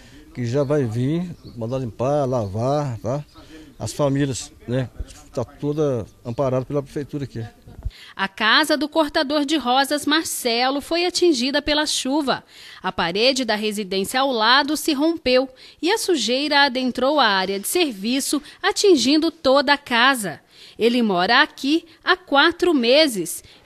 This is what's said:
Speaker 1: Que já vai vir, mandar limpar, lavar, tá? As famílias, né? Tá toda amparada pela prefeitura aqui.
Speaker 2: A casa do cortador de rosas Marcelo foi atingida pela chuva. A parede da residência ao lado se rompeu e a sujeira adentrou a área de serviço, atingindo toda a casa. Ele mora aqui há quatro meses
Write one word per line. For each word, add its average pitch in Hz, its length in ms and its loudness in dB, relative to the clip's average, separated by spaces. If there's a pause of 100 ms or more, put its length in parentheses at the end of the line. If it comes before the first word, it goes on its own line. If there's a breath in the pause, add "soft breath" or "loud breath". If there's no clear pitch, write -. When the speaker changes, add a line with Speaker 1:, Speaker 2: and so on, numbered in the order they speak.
(340 loud breath)
Speaker 1:
Que 123 100 -8
já 123 200 -2
vai 139 220 0
vir, 135 440 -2 (260)
mandar 117 220 -6
limpar, 131 480 -2
lavar, 123 720 -2
tá? 135 260 -6 (540 loud breath)
As 127 160 -10
famílias, 139 580 -2 (160)
né? 123 220 -4 (420)
Tá 123 120 -4
toda 143 600 -4 (220)
amparada 127 400 -2
pela 143 160 -4
prefeitura 139 440 -8
aqui. 113 200 -10 (680 loud breath)
Speaker 2:
A 190 120 -4
casa 277 480 2
do 302 140 -2
cortador 302 560 0
de 311 100 -2
rosas 269 500 0
Marcelo 269 760 -2
foi 339 240 -2
atingida 294 560 2
pela 294 240 0
chuva. 262 580 -2 (380 loud breath)
A 185 100 -4
parede 226 540 0
da 214 100 0
residência 202 640 -4
ao 269 120 0
lado 262 440 2
se 311 180 -2
rompeu 269 540 0 (320 loud breath)
e 330 120 0
a 453 80 2
sujeira 285 680 0
adentrou 254 540 0
a 240 80 4
área 196 320 0
de 202 80 -10
serviço, 262 760 -2 (200 loud breath)
atingindo 320 680 4
toda 277 440 2
a 277 40 2
casa. 233 640 0 (380 loud breath)
Ele 240 260 2
mora 214 400 2
aqui 302 420 -2 (180 loud breath)
há 349 140 2
quatro 330 560 2
meses 240 680 2 (220 soft breath)